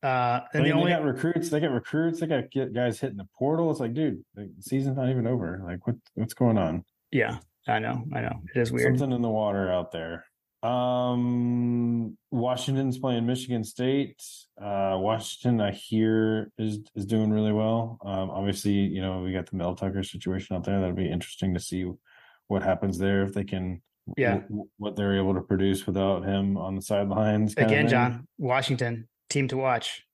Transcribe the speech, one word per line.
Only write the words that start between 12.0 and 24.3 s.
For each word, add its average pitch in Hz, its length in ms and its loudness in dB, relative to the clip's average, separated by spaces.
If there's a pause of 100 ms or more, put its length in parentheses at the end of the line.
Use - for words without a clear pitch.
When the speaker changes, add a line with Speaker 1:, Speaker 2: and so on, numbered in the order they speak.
Speaker 2:
Washington's 127 680 0
playing 123 280 0
Michigan 123 380 -2
State. 127 580 -2 (380)
Uh, 98 380 0
Washington, 113 600 0
I 101 120 2
hear, 110 840 0
is, 107 200 -2 (160)
is 101 120 -6
doing 107 240 2
really 107 220 2
well. 113 520 0
Um, 95 260 -4
obviously, 98 420 -2
you 98 280 2
know, 92 220 -2
we 92 100 -4
got 92 180 -2
the 98 60 -6
Mel 90 180 -2
Tucker 98 280 -4
situation 92 540 -6
out 92 80 -4
there. 98 160 2
That'll 90 140 0
be 90 160 -2
interesting 90 440 -2
to 87 60 -2
see 92 260 -4 (600)
what 98 140 0
happens 92 360 0
there, 98 260 2
if 98 100 -6
they 98 100 -2
can, 92 380 -6 (340)
Speaker 1:
Yeah. 123 180 2